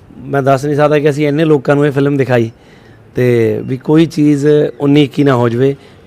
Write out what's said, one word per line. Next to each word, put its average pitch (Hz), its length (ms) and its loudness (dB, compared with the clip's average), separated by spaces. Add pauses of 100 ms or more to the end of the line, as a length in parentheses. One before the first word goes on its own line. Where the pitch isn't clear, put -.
(180)
ਮੈਂ 139 240 -4
ਦੱਸ 135 220 0
ਨਹੀਂ 147 120 -4
ਸਕਦਾ 147 220 2
ਕਿ 147 120 0
ਅਸੀਂ 147 180 -2
ਇੰਨੇ 147 160 -2
ਲੋਕਾਂ 147 320 0
ਨੂੰ 143 100 2
ਇਹ 147 60 -2
ਫਿਲਮ 143 240 -2
ਦਿਖਾਈ 120 340 0 (640)
ਤੇ 117 500 0
ਵੀ 123 120 -6
ਕੋਈ 156 300 2
ਚੀਜ਼ 147 400 0 (340)
ਉੱਨੀ 143 220 2
ਇੱਕੀ 143 220 -2
ਨਾ 139 120 2
ਹੋ 120 120 0
ਜਾਵੇ। 131 280 -2 (300)